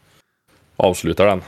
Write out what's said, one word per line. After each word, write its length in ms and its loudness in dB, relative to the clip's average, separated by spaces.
avslutar 520 0
den. 200 0